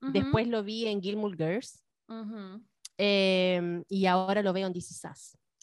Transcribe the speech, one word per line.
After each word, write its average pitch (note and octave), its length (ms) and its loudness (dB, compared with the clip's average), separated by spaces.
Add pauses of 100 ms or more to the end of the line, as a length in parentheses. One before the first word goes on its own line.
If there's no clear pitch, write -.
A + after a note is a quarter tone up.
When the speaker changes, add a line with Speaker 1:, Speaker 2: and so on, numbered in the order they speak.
Speaker 1:
Ujú. C4+ 100 -4
Speaker 2:
después G#3 340 2
lo A3+ 160 0
vi A3 260 -4
en G3+ 120 -2
Gilmore G#3 380 -2
Girls, E3+ 440 -4 (240)
Speaker 1:
Ujú. G#3+ 560 -12 (360)
Speaker 2:
em, F#3 880 4
y G3 160 0
ahora F#3 380 4
lo F#3+ 100 2
veo F#3+ 140 -2
en F#3 80 -4
This F3 160 -8
Is - 200 -14
Us. - 280 -20 (240)